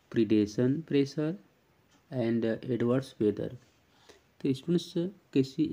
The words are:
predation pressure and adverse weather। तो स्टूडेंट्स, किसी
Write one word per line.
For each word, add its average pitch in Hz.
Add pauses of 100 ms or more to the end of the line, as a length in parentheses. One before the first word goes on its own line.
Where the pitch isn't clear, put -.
(120)
predation 113
pressure 147 (800)
and 117
adverse 120
weather। 107 (920)
तो 139
स्टूडेंट्स, 170 (400)
किसी 139